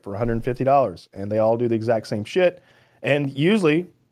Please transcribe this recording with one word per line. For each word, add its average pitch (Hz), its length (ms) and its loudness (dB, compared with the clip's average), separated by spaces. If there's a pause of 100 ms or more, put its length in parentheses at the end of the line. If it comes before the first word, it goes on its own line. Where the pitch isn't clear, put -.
for 98 120 -10
a 98 40 -8
hundred 117 240 -2
fifty 123 220 -2
dollars, 127 480 2
and 98 180 -8
they 107 80 -2
all 110 180 2
do 123 120 0
the 113 80 -2
exact 110 320 -2
same 110 160 -6
shit. 180 380 0 (400)
And 143 340 0
usually, 175 500 2 (260)